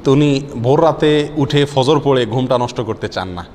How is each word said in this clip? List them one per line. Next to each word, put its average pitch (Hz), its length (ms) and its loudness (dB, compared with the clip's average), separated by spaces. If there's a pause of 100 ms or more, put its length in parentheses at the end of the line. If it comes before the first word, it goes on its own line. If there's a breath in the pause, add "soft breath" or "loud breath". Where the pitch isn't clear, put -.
তো 135 80 2
উনি 143 300 2 (220)
ভোর 139 200 4
রাতে 151 520 2
উঠে 143 300 0
ফজর 135 340 2
পড়ে 131 260 2
ঘুমটা 127 320 -2
নষ্ট 123 240 -4
করতে 110 260 -6
চান 92 200 -8
না। 90 280 -12